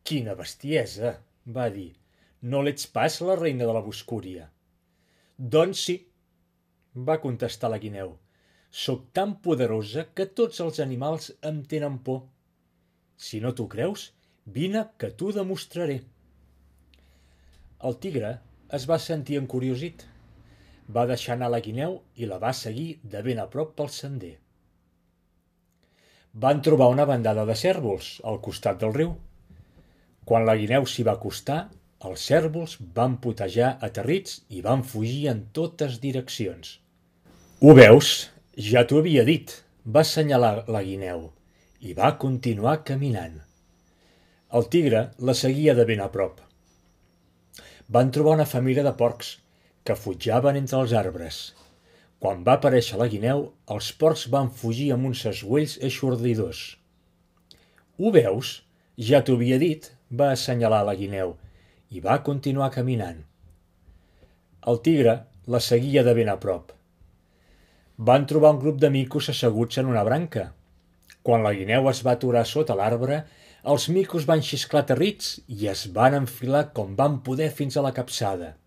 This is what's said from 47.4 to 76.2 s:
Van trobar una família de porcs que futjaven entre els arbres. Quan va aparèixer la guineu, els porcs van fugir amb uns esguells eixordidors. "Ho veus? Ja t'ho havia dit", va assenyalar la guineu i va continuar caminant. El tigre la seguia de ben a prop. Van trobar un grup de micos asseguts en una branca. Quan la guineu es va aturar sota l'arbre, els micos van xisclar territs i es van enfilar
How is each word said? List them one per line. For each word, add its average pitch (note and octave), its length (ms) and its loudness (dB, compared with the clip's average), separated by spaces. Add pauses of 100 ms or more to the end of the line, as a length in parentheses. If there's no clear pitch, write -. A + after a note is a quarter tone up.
Van B2 240 2
trobar D3+ 260 4
una D3 120 2
família C#3 360 0
de C3+ 80 0
porcs - 420 -2 (500)
que G#2 100 0
futjaven A#2 640 0
entre C3 220 -2
els A#2 120 0
arbres. E2+ 600 -4 (640)
Quan F#2+ 240 -4
va B2+ 140 6
aparèixer B2+ 420 2
la A#2+ 80 2
guineu, A#2 360 -2 (280)
els G2+ 240 -8
porcs D#3+ 380 2
van C3+ 180 0
fugir A#2+ 400 -4
amb B2+ 160 -2
uns B2 220 -6
esguells C#3 500 -2
eixordidors. A#2+ 840 -2 (1300)
"Ho G#3 140 0
veus? A#2 520 2 (340)
Ja B2+ 260 4
t'ho B2+ 140 2
havia B2 240 2
dit", D#3 320 -4 (160)
va C3+ 240 0
assenyalar A#2 540 0
la G2+ 100 -2
guineu F#2+ 380 -6 (560)
i F#2 120 -12
va A#2 200 2
continuar C3+ 500 -2
caminant. A2 480 -4 (1500)
El A#2 160 0
tigre C#3 300 4 (340)
la A#2+ 160 0
seguia C3 400 4
de A#2+ 140 6
ben A2 160 2
a F#2+ 60 -6
prop. F#2 340 -6 (1200)
Van B2+ 300 4
trobar D3+ 280 6
un C3+ 60 -4
grup C#3+ 200 0
de D3+ 100 6
micos C3+ 380 0
asseguts A#2 500 0
en A#2 80 0
una A2+ 160 2
branca. B2 480 -2 (720)
Quan A2+ 200 4
la G#2 120 2
guineu A2+ 340 0
es - 160 -4
va B2 100 4
aturar A#2+ 300 2
sota D3+ 300 -2
l'arbre, A#2+ 480 -2 (400)
els D3 260 0
micos F3 380 0
van D#3+ 160 4
xisclar C#3+ 440 -2
territs - 600 -2
i G#2 240 -6
es G2 240 -8
van C3 200 4
enfilar C#3 600 -2